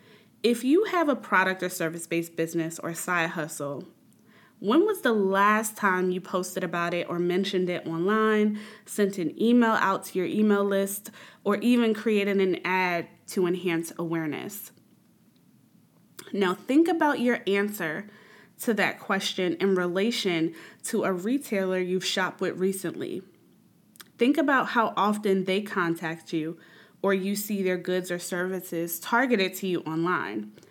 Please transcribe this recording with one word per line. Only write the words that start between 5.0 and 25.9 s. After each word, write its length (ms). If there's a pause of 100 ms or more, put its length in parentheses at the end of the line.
the 120
last 640
time 320
you 120
posted 420
about 300
it 160
or 100
mentioned 500
it 160
online, 760 (260)
sent 320
an 240
email 300
out 340
to 140
your 80
email 360
list, 480 (320)
or 140
even 360
created 480
an 240
ad 420 (200)
to 180
enhance 520
awareness? 760 (1600)
Now 200
think 340
about 320
your 280
answer 600 (540)
to 140
that 240
question 600
in 140
relation 800 (300)
to 200
a 100
retailer 640
you've 260
shopped 360
with 180
recently. 640 (920)
Think 200
about 300
how 300
often 480
they 160
contact 720